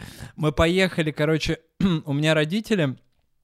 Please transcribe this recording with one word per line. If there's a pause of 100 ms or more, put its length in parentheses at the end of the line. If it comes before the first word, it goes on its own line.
(360)
мы
поехали,
короче, (220)
<clears throat>
у
меня
родители, (480)